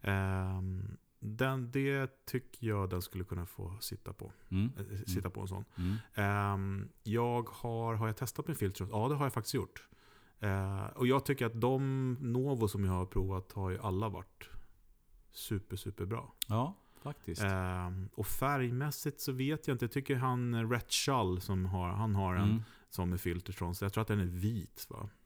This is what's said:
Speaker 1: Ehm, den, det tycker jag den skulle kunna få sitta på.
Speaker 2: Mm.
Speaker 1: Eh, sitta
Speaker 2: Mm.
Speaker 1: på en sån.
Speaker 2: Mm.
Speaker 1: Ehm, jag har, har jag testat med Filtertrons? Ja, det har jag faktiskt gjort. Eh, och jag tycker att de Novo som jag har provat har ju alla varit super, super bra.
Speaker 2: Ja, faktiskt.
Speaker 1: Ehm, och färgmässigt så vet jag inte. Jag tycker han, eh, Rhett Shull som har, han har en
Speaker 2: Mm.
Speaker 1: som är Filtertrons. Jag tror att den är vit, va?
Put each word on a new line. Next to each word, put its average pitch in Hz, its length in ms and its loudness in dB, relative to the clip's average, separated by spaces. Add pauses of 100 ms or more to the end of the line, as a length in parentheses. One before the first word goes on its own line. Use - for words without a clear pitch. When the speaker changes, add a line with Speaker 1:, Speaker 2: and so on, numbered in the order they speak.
Speaker 1:
Ehm, 95 960 0 (240)
den, 120 520 0
det 139 540 0
tycker - 400 -6
jag 101 240 2
den 90 120 0
skulle 90 220 -4
kunna 87 220 -4
få 92 340 -8
sitta - 320 -8
på. - 200 -12 (160)
Speaker 2:
Mm. 104 300 2
Speaker 1:
Eh, 98 280 -6
sitta 95 140 0
Speaker 2:
Mm. 90 120 -4
Speaker 1:
på 104 80 -6
en 95 80 -4
sån. 98 160 -6 (120)
Speaker 2:
Mm. 92 200 0 (180)
Speaker 1:
Ehm, 101 760 0 (140)
jag 120 460 0
har, 113 460 -2
har 110 120 2
jag 110 100 0
testat - 320 -4
med 147 80 -2
Filtertrons? 95 360 -2
Ja, 110 160 2
det 147 60 2
har 143 100 2
jag 139 80 2
faktiskt - 220 -2
gjort. - 320 -4 (540)
Eh, 98 440 0
och - 220 0
jag 131 180 6
tycker 131 220 2
att 113 140 -2
de 131 600 2
Novo 123 480 2
som 101 160 2
jag 92 80 4
har 90 140 2
provat 95 460 0
har 95 180 -2
ju 92 80 -2
alla 101 300 0
varit - 400 -10 (840)
super, - 440 -4
super 92 280 -6
bra. 113 300 -6 (120)
Speaker 2:
Ja, 123 280 0 (280)
faktiskt. 107 400 -6
Speaker 1:
Ehm, 92 720 0
och 107 120 -2
färgmässigt 139 920 0
så 139 120 -2
vet 139 360 0
jag 139 60 4
inte. 120 100 0
Jag 117 80 -2
tycker 139 240 0
han, 123 380 2
eh, 113 160 2
Rhett 120 220 0
Shull 98 480 4
som 92 260 2
har, 92 220 0
han 104 260 2
har 95 200 4
en 101 160 6
Speaker 2:
Mm. 113 120 4 (280)
Speaker 1:
som 90 220 0
är 87 40 2
Filtertrons. 87 680 -2
Jag 98 100 0
tror 110 100 2
att 107 60 -2
den 104 120 4
är 92 60 4
vit, 90 640 -2
va? - 180 -8 (180)